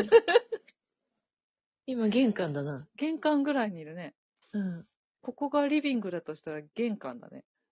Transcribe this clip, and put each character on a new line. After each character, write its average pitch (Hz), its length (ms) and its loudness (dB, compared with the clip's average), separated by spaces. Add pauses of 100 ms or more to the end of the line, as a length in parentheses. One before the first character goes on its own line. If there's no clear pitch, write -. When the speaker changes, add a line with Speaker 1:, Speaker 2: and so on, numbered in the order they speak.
(1900)
Speaker 1:
今、 240 220 0
玄 233 220 4
関 175 220 -2
だ 143 80 -2
な。 143 340 -8
Speaker 2:
玄 311 240 -4
関 302 220 2
ぐ 285 120 0
ら 254 120 0
い 208 60 -4
に 170 80 -12
い 156 60 -14
る 156 100 -14
ね。 175 180 -12 (400)
Speaker 1:
う 214 80 -4
ん。 175 260 -6 (340)
Speaker 2:
こ 247 120 -10
こ 285 160 -6
が 285 180 0
リ 294 140 0
ビ 277 140 0
ン 233 40 0
グ 196 120 -6
だ 170 100 -6
と 156 140 -10
し - 60 -18
た 160 100 -10
ら 151 100 -8 (140)
玄 226 220 -2
関 123 220 -12
だ - 100 -18
ね。 131 140 -18 (280)